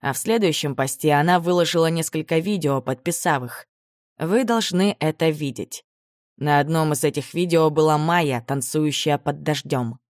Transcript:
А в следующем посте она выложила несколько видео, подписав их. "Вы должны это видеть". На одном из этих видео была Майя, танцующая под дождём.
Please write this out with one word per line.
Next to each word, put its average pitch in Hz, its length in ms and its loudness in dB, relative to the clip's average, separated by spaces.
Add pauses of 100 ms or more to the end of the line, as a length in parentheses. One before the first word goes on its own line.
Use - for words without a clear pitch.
А 139 120 -4
в 131 60 -6
следующем 170 560 0
посте 139 380 0
она 165 260 4
выложила 170 480 2
несколько 165 520 -2
видео, 160 440 0
подписав 135 640 -2
их. - 220 -14 (520)
"Вы 202 260 0
должны 208 540 0
это 156 300 0
видеть". 143 560 -6 (540)
На 147 200 2
одном 156 340 2
из 147 120 -4
этих 143 300 -2
видео 165 360 2
была 156 280 2
Майя, 151 480 0
танцующая 147 680 -2
под 147 260 -4
дождём. 135 580 -4 (120)